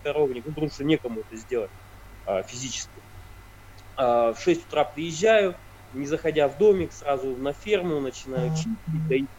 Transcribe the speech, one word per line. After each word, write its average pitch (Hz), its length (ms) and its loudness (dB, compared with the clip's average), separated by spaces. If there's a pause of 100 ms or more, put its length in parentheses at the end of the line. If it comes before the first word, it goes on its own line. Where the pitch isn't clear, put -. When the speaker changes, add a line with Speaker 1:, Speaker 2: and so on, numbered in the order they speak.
Speaker 1:
коровник", 139 420 0
ну, 151 80 -8
потому 151 180 -2
что - 120 -8
некому 131 380 0
это 110 160 -14
сделать, 110 340 -4 (540)
а, 95 180 0
физически. 127 460 -10 (1040)
А, 117 380 4
в - 80 -8
шесть 170 240 2
утра 147 180 0
приезжаю, 175 720 2 (380)
не 139 140 -6
заходя 151 400 2
в 135 100 -2
домик, 190 340 6
сразу 135 460 -2
на 139 160 -4
ферму, 180 480 0
начинаю 131 460 -4
Speaker 2:
Мгм. 160 80 -2
Speaker 1:
чистить, 160 520 -4
доить 135 320 2